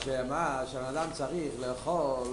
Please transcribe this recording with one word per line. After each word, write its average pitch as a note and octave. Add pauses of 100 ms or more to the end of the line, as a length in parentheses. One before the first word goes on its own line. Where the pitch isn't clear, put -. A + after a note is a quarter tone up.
שמה, C3+
שהבן C3
אדם E3
צריך D3
לאכול, C3